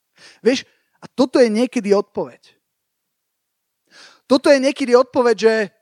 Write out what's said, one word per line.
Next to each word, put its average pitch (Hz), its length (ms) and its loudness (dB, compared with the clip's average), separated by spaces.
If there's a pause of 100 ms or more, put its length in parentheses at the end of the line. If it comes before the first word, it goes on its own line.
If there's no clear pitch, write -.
(440)
Vieš, 247 220 -2 (360)
a - 80 -20
toto 269 320 0
je 233 80 2
niekedy 214 440 -4
odpoveď. 196 600 -8 (1700)
Toto 285 220 2
je 269 100 2
niekedy 269 320 -2
odpoveď, 240 420 0
že 220 180 0 (280)